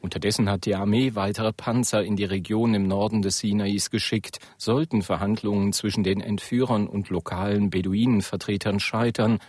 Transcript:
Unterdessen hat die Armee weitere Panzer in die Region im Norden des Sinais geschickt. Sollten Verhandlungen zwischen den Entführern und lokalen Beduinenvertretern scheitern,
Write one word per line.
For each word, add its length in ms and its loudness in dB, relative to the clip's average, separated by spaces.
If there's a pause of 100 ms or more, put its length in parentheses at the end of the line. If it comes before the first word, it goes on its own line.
Unterdessen 480 0
hat 160 -2
die 100 2
Armee 380 2
weitere 400 -2
Panzer 500 0
in 120 -2
die 100 0
Region 480 0
im 140 2
Norden 340 2
des 160 0
Sinais 540 0
geschickt. 480 -2 (180)
Sollten 460 0
Verhandlungen 720 0
zwischen 300 0
den 180 0
Entführern 680 0
und 220 -4
lokalen 600 0
Beduinenvertretern 1080 0
scheitern, 580 0 (100)